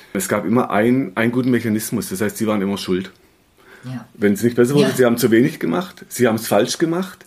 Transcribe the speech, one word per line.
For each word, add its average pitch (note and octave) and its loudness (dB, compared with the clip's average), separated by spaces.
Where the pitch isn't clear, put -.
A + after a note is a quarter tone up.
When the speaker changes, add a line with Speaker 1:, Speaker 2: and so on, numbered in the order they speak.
Speaker 1:
es - -6
gab - -2
immer A#2 0
ein, B2 2
einen A2+ 0
guten B2+ 0
Mechanismus, G#2+ -2
das F#2+ -6
heißt, G2+ -4
sie A2 -2
waren G#2+ -2
immer G2 -2
schuld. F#2+ -4
Speaker 2:
Ja. B2+ -14
Speaker 1:
Wenn G#2 2
es G2 -2
nicht A#2+ 0
besser B2 4
wurde, C#3+ 4
Speaker 2:
Ja. - -4
Speaker 1:
sie B2+ 4
haben A#2 2
zu A#2+ 2
wenig C3 4
gemacht, F3 -6
sie A#2+ 0
haben's A2 -2
falsch A2+ 0
gemacht. E3+ -4